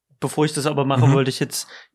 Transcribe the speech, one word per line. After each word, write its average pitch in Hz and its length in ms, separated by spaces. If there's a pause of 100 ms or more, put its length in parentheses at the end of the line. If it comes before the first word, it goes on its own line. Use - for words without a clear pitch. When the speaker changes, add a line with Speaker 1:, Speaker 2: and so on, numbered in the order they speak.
(200)
Speaker 1:
Bevor 151 240
ich 151 80
das 143 140
aber 143 180
mache, 131 220
Speaker 2:
Mhm. 135 60
Speaker 1:
wollte 135 180
ich - 100
jetzt, - 280 (260)